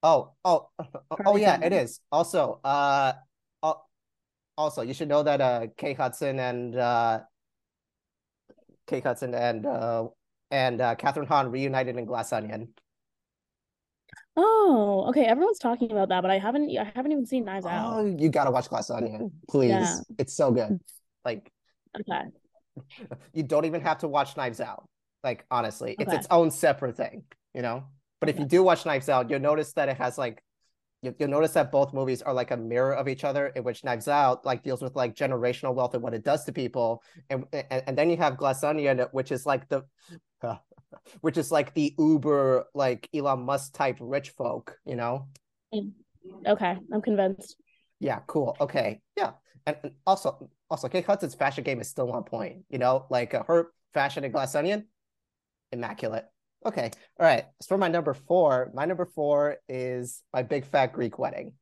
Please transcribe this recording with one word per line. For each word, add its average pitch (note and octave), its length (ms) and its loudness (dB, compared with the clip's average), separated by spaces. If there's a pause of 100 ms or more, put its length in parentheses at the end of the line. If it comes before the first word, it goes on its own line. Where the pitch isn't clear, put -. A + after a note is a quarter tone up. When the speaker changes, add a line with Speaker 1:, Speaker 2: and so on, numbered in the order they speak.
Speaker 1:
Oh, D3+ 300 4 (120)
oh, E3+ 280 2
<laughs> - 60 -20
oh, D#3 60 -10 (260)
oh, D#3+ 60 -6
Speaker 2:
Carly G3+ 240 4
Speaker 1:
yeah, F#3+ 200 6
it E3+ 100 2
Speaker 2:
Simon. E3+ 120 2
Speaker 1:
is. - 160 -10 (120)
Also, D#3 520 0
uh, C#3 500 2 (500)
al-, D#3 240 -2 (680)
also, D3+ 240 -2
you A#2+ 120 -6
should D3 160 -6
know D3 140 4
that, C#3+ 180 2
uh, A#2+ 260 2 (100)
Kate C#3 200 -6
Hudson C3+ 420 -2
and, B2 360 -4
uh, A#2 440 2 (1700)
Kate C3 160 -4
Hudson B2 320 -2
and, A#2+ 320 0
uh, A#2 400 -2 (420)
and, B2+ 320 0
uh, A#2+ 140 0
Catherine C#3 320 -2
Hahn C3+ 240 2
reunited C3 460 -2
in A#2+ 80 -6
Glass A2+ 280 -6
Onion. A2 400 -6 (1600)
Speaker 2:
Oh, D#4 760 6
okay. B3+ 160 6
Everyone's D#4 340 4
talking A#3+ 320 0
about G3 180 2
that, F#3 120 2
but F#3 100 2
I G3 80 4
haven't, C#4 380 0
I G#3+ 180 -4
haven't C4 160 -2
even C#4 140 0
seen B3 200 -2
Knives F#3+ 200 -6
Out. G#3+ 320 -2
Speaker 1:
Oh, G#3+ 80 0
you D#3+ 240 2
gotta C#3 220 4
watch B2 180 0
Glass A2+ 200 -4
Onion, A2+ 420 -4 (180)
please. C3 200 6
Speaker 2:
Yeah. E2+ 300 2 (180)
Speaker 1:
It's C3+ 160 -4
so - 180 4
good. E3+ 280 2 (460)
Like, - 260 -6 (480)
Speaker 2:
Okay. - 300 -6 (480)
Speaker 1:
<laughs> - 560 -20
you D#3+ 100 -4
don't D3+ 220 2
even D#3+ 160 -2
have D#3 180 -2
to E3+ 80 -6
watch C#3 300 -2
Knives B2+ 240 -4
Out. A2 260 -12 (360)
Like, B2 280 -6
honestly, A#2+ 480 -4
it's - 80 -2
Speaker 2:
Okay. E3+ 100 0
Speaker 1:
its - 140 -6
own E3+ 200 6
separate C#3 440 0
thing, - 280 -8 (300)
you C3 80 -8
know? B2 240 -6 (360)
But D3+ 80 0
if D3 100 -2
you D3 60 -2
Speaker 2:
Okay. C3+ 40 -6
Speaker 1:
do F3+ 140 8
watch F3 220 6
Knives C#3+ 240 -2
Out, B2+ 200 2
you'll C#3+ 100 0
notice D3 340 0
that C#3 160 0
it C3+ 80 -2
has, B2+ 200 -4
like, A#2+ 240 -6 (600)
you, B2 180 -8
you'll D3 100 0
notice D3+ 240 2
that C#3+ 180 2
both C#3 220 2
movies C3 280 -2
are, C#3 120 -4
like, B2 180 -2
a B2 60 -2
mirror A#2+ 360 0
of C3+ 160 -2
each C3 160 -6
other, C#3+ 220 0
in C3+ 160 -8
which A#2 200 -6
Knives C3 240 -4
Out, C#3 380 2
like, B2+ 180 -2
deals C3 180 -4
with, C3 140 -8
like, B2 200 -2
generational B2+ 580 -2
wealth B2 200 -2
and A#2 100 -4
what A#2+ 100 -6
it A2 100 -8
does D3 220 0
to C#3+ 80 -10
people. A#2 500 -2 (260)
And, C3 220 -4
and, C3+ 360 -4
and C3 100 -2
then D#3 120 4
you E3+ 80 0
have D3 200 0
Glass C3+ 260 0
Onion, D3 360 0 (120)
which C3 200 -4
is, B2+ 140 -4
like, C3+ 220 -2
the, C3+ 160 -4 (580)
<laughs> A#2 180 -6 (640)
which D#3+ 160 -2
is, C#3 140 -2
like, D3 220 0
the C#3+ 240 0
uber, C#3+ 760 4
like, C3 400 -2
Elon C#3 280 0
Musk C#3 320 -4
type C3+ 260 0
rich C3+ 320 -6
folk, B2 540 -8
you B2+ 100 -8
know? B2 320 -4 (460)
Speaker 2:
Mm. G#3 180 -6 (560)
Okay, G3+ 300 2 (160)
I'm G#3+ 80 0
convinced. G3 540 -2 (440)
Speaker 1:
Yeah, C3+ 280 -2
cool. C3 340 -2
Okay, B2 400 -2 (160)
yeah. C4+ 140 -2 (340)
And, D3+ 180 -2
and C#3 80 -10 (160)
also, F#3+ 420 0 (200)
also, D3+ 180 -6
Kate F3 180 -2
Hudson's G3 300 0
fashion C#3 300 -2
game C3 160 -2
is - 80 -10
still B2 220 -4
on A#2 120 -6
point, G2+ 460 -10
you C#3 80 -8
know? C3 320 2
Like, B2 240 -2
uh, A2+ 140 -2
her E3+ 240 4 (220)
fashion C#3 300 0
in C3 80 -6
Glass C3+ 240 -4
Onion, G3 300 0 (840)
immaculate. A2+ 540 -6 (400)
Okay, C#3+ 260 -4 (280)
all E3+ 60 4
right. D3 200 6 (140)
As - 80 -18
for G3 100 0
my G3 100 2
number D#3+ 260 0
four, C3+ 600 2
my C3+ 120 -4
number F3+ 200 -2
four D3 520 0 (120)
is B2+ 520 -6 (120)
My B2+ 100 0
Big C3+ 220 -4
Fat C3 280 2
Greek A#2 240 -4
Wedding. - 440 -6